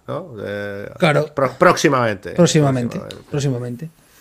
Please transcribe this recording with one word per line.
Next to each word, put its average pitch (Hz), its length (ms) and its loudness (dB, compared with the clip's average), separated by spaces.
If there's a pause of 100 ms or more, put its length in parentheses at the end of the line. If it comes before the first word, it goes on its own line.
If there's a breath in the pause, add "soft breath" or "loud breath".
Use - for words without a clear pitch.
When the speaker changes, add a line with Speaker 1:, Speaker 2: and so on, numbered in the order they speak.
Speaker 1:
¿no? 147 260 -10
De 101 640 -8
Speaker 2:
Claro. 151 360 2
Speaker 1:
pro-, 135 240 0
próximamente. 123 720 2
Speaker 2:
Próximamente, 139 680 2
Speaker 1:
Próximamente. - 320 -14
Speaker 2:
próximamente. 127 600 -4 (300 soft breath)